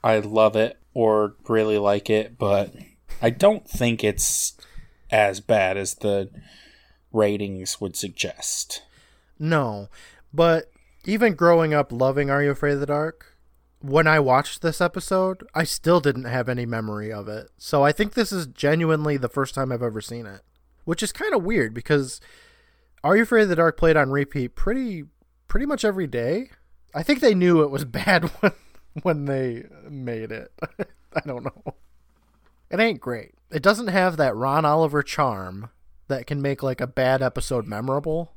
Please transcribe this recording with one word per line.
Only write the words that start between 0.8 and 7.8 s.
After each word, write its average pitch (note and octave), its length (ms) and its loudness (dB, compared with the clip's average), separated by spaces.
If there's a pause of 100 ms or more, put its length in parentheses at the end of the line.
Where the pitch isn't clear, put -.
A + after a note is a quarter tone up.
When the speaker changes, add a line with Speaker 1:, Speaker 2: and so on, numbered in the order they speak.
Speaker 1:
or G#2+ 420 2 (140)
really G#2+ 280 2
like G2+ 320 0
it, G#2+ 280 0
but G2+ 360 0 (480)
I A#2 80 4
don't G3+ 400 2
think A#2 360 -2
it's - 500 -2 (560)
as G#2 300 2
bad F#2+ 340 2
as G2 200 -6
the G2+ 340 -2 (800)
ratings G2+ 720 -2